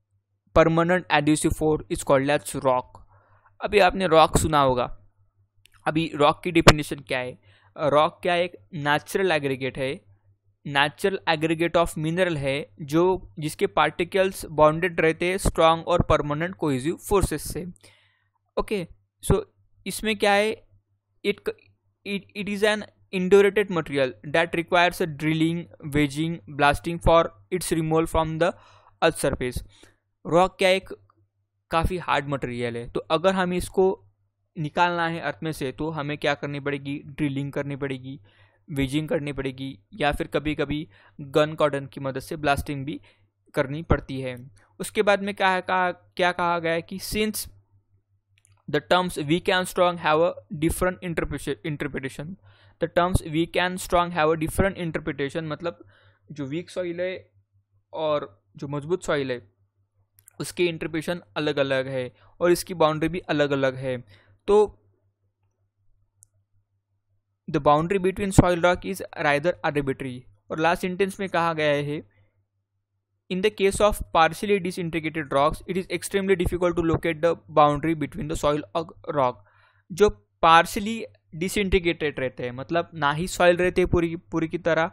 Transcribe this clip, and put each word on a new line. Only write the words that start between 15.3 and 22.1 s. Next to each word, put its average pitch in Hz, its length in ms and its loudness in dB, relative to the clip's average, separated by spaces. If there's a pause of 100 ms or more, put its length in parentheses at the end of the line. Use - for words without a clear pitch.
स्ट्रॉन्ग 165 500 2
और 175 140 2
परमानेंट 151 520 -2
कोहेसिव 147 420 -2
फोर्सेस - 560 -2
से। 160 140 -8 (920)
ओके, 196 260 -4 (440)
so 190 120 2 (440)
इसमें 214 300 -4
क्या 202 160 4
है? 208 340 0 (600)
It, 202 100 0 (720)
it, 196 120 -4 (220)